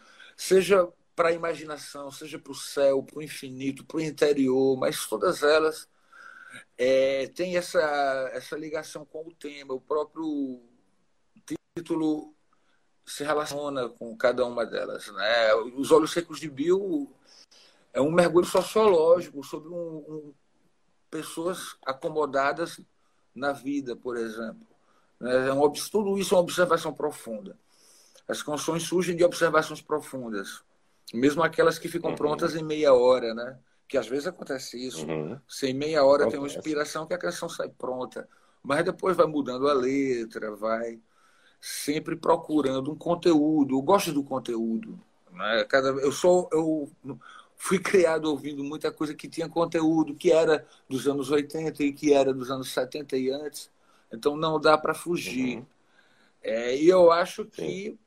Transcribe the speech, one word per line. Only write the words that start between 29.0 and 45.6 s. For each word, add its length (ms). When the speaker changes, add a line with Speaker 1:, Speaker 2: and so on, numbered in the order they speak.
Speaker 1:
de 80
observações 560
profundas, 800
mesmo 300
aquelas 360
que 100
ficam 220
Speaker 2:
Uhum. 60
Speaker 1:
prontas 380
em 80
meia 300
hora, 420
né? 240
Que 80
às 120
vezes 180
acontece 580
isso. 220
Speaker 2:
Uhum. 400
Speaker 1:
Você 220
em 60
meia 300
hora 240
tem 100
uma 80
Speaker 2:
Acontece. 120
Speaker 1:
inspiração 480
que 80
a 40
canção 300
sai 200
pronta, 600
mas 220
depois 320
vai 100
mudando 420
a 40
letra, 840
vai 440
sempre 560
procurando 760
um 60
conteúdo. 800
Eu 60
gosto 300
do 120
conteúdo, 760
né? 340